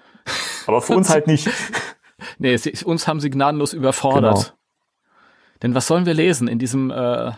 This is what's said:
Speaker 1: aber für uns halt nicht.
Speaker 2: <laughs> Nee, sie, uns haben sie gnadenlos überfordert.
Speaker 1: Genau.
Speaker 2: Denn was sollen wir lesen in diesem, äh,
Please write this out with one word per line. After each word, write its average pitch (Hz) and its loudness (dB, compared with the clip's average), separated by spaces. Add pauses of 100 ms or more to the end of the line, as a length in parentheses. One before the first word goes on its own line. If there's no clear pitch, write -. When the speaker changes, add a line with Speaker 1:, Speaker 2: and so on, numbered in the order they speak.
(640)
Speaker 1:
aber 117 4
für 156 0
uns 185 4
halt 156 4
nicht. 156 2
Speaker 2:
<laughs> - -8 (760)
Nee, 127 2
sie, - -2 (140)
uns 165 -2
haben 156 -2
sie 147 -2
gnadenlos 139 0
überfordert. 131 2
Speaker 1:
Genau. - -4 (1040)
Speaker 2:
Denn 123 -2
was 127 0
sollen 175 2
wir 170 2
lesen 170 2
in 117 -2
diesem, 131 -2
äh, 120 -2